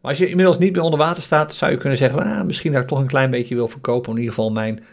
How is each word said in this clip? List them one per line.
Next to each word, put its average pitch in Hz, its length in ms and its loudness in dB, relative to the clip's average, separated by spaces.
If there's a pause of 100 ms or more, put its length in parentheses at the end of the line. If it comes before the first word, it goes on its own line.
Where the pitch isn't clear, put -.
Maar 131 100 -8
als 143 80 -2
je 180 100 2
inmiddels 180 300 4
niet 185 140 4
meer 175 100 0
onder 160 160 2
water 165 240 0
staat, 151 320 0
zou 151 160 -2
je 143 60 0
kunnen 127 220 -2
zeggen, 131 200 2
"Ah, 208 260 -2
misschien 156 280 -4
dat 131 100 2
ik 127 60 -6
toch 143 100 -2
een 135 80 0
klein 131 240 0
beetje 123 240 -2
wil 117 140 0
verkopen 120 420 -4
om 113 60 -4
in 117 60 -2
ieder 113 120 -4
geval 110 180 0
mijn 110 400 -4